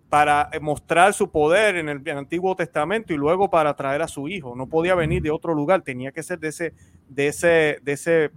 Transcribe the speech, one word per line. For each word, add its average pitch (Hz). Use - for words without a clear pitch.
para, 147
eh, 156
mostrar 165
su 190
poder 180
en 160
el, 143
en 139
el 147
Antiguo 180
Testamento 175
y 151
luego 180
para 151
traer 139
a 160
su 143
hijo. 139
No 127
podía 170
venir 160
de 151
otro 160
lugar, 156
tenía 131
que 160
ser 180
de 156
ese, 156
de 139
ese, 156
de 139
ese, 156